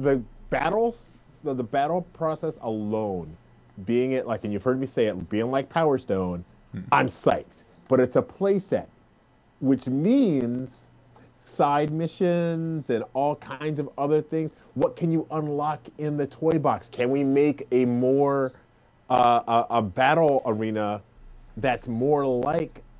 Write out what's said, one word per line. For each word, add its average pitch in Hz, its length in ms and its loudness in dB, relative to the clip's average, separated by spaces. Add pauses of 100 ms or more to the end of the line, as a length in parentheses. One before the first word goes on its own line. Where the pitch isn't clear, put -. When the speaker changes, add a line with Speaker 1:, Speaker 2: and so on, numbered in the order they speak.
Speaker 1:
the 139 180 2 (300)
battles, 214 640 -2 (320)
the, 143 100 -2
the 127 80 -4
battle 147 400 -2 (120)
process 156 480 -4
alone, 107 720 -4 (480)
being 123 280 0
it, 131 140 -2
like, 110 180 -4
and 104 80 -4
you've 101 120 -6
heard 131 160 0
me 135 60 -4
say 123 200 0
it, 90 240 -6
being 113 200 -2
like 135 180 -2
Power 156 300 0
Stone, 92 460 -4 (280)
Speaker 2:
Hmm. 104 80 -10 (120)
Speaker 1:
I'm 143 140 4
psyched. - 560 -2 (260)
But 127 120 4
it's 127 160 2
a 135 60 6
playset, 190 640 -2 (760)
which 135 260 2
means 135 880 0 (680)
side 151 480 0
missions 165 1000 -2
and - 120 0 (120)
all 143 220 -2
kinds 147 420 -8
of 143 180 -6
other 147 240 2
things. 156 320 -4 (220)
What 131 200 0
can 170 160 -2
you 160 200 0
unlock 147 500 -4 (160)
in 147 220 -4
the 143 80 -2
toy 160 320 0
box? 131 340 -2
Can 123 180 -2
we 139 140 2
make 139 480 2
a 127 140 4
more, 131 680 2 (560)
uh, 120 400 4
a, 117 300 2
a 113 40 2
battle 135 600 2
arena 107 560 -2 (560)
that's 113 320 -2
more 139 380 0
like 135 560 -2 (180)